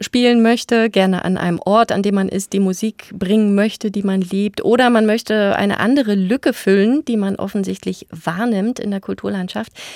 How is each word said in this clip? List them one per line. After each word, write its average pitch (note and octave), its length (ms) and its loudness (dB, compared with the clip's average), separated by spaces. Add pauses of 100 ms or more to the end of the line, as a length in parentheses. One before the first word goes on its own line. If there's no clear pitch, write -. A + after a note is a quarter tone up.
spielen A#3+ 380 2
möchte, A3+ 480 2
gerne F#3+ 360 0
an F#3 120 0
einem F3 260 -2
Ort, A3 280 2
an G3 120 0
dem G3+ 120 0
man F#3+ 140 0
ist, - 240 -6
die G3+ 80 0
Musik G3 520 -4
bringen G3+ 420 2
möchte, G#3 360 0
die G3+ 140 -4
man F#3+ 160 0
liebt. G3 440 -4
Oder B3 240 4
man A3 160 4
möchte G#3+ 520 0
eine G3+ 240 0
andere A3 340 2
Lücke G3+ 400 0
füllen, G#3 500 2
die A#3 120 -2
man G3 200 -2
offensichtlich F#3+ 720 -6
wahrnimmt G3+ 680 -4
in G#3 140 -4
der G3 80 -4
Kulturlandschaft. G3 720 -8 (240)